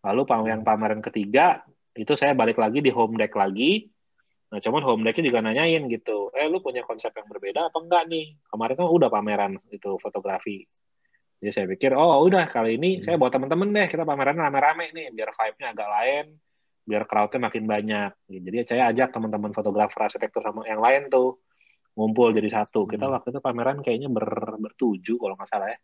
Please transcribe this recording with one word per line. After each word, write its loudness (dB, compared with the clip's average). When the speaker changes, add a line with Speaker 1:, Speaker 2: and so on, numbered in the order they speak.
Speaker 1:
Lalu 0
pam-, 0
yang -4
Speaker 2:
Hmm. 2
Speaker 1:
pameran 0
ketiga, 2
itu -2
saya 2
balik 2
lagi 2
di 4
Home 2
Deck 0
lagi. 2
Nah, -8
cuman 2
Home 2
Decknya 2
juga 2
nanyain 2
gitu, -4
"Eh, -2
lu -2
punya -6
konsep -8
yang -16
berbeda -6
apa -6
enggak 0
nih? -8
Kemarin -4
kan 2
udah 4
pameran -2
itu -8
fotografi." -6
Jadi -6
saya -2
pikir, 0
"Oh, 6
udah, 4
kali 0
ini 2
Speaker 2:
Hmm. -10
Speaker 1:
saya 0
bawa 6
temen-temen 0
deh, 4
kita -2
pameran 0
rame-rame 2
nih, -12
biar -8
vibe-nya -4
agak -6
lain, 0
biar -2
crowd-nya 0
makin -4
banyak." -2
Jadi -10
saya 2
ajak 2
teman-teman -4
fotografer 0
arsitektur -4
sama -8
yang -2
lain 4
tuh, 2
ngumpul 4
jadi 2
satu. 0
Kita -4
Speaker 2:
Hmm. -2
Speaker 1:
waktu -8
itu -8
pameran -2
kayaknya -2
ber-, -4
bertujuh -2
kalau -4
nggak -14
salah -4
ya. -18